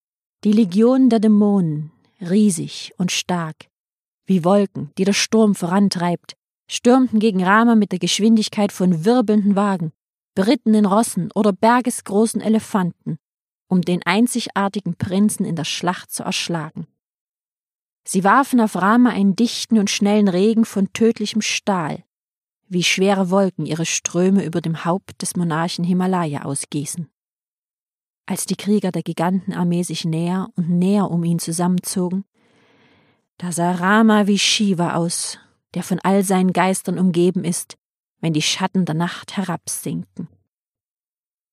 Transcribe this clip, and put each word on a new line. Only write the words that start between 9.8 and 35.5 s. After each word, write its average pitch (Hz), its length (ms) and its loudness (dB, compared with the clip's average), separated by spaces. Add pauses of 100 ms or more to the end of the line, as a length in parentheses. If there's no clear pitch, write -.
berittenen 214 500 2
Rossen 196 480 0
oder 208 200 2
bergesgroßen 226 880 0
Elefanten, 185 760 -2 (500)
um 180 140 2
den 175 220 -2
einzigartigen 202 920 -2
Prinzen 196 500 0
in 165 100 -4
der - 80 -4
Schlacht - 480 -6
zu - 120 -8
erschlagen. 160 640 -6 (1200)
Sie 185 160 0
warfen 240 380 4
auf 214 140 0
Rama 220 340 4
einen 190 260 2
dichten - 440 0
und 196 100 0
schnellen 208 380 2
Regen 208 380 2
von - 280 -2
tödlichem 220 480 0
Stahl, 170 640 -4 (640)
wie 180 160 -2
schwere 190 480 0
Wolken 190 340 0
ihre 156 200 -4
Ströme 180 600 0
über 165 160 -4
dem 165 240 -6
Haupt 175 360 -6
des - 140 -8
Monarchen 170 480 -2
Himalaya 180 600 -2
ausgießen. - 680 -8 (1160)
Als - 180 -6
die - 100 -4
Krieger 190 360 0
der 170 120 -4
Gigantenarmee 175 800 -2
sich 165 220 -8
näher 170 500 -4
und 170 140 -2
näher 180 400 2
um 170 140 -2
ihn 170 160 0
zusammenzogen, 180 840 -2 (1120)
da 175 140 -8
sah 170 200 0
Rama 208 560 4
wie 202 120 4
Shiva 180 560 0
aus, - 440 -4 (340)